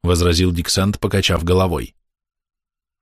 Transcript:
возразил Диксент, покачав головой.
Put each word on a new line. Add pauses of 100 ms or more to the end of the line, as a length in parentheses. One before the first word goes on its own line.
возразил
Диксент,
покачав
головой. (1080)